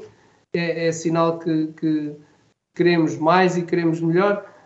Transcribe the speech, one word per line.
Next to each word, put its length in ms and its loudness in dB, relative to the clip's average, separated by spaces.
é, 340 -2
é 40 0
sinal 480 0
que, 280 -2
que 360 -2
queremos 420 2
mais 400 2
e 40 -2
queremos 400 -2
melhor, 440 0